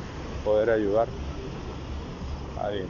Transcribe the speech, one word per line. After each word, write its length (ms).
poder 240
ayudar 400
a 100
alguien. 220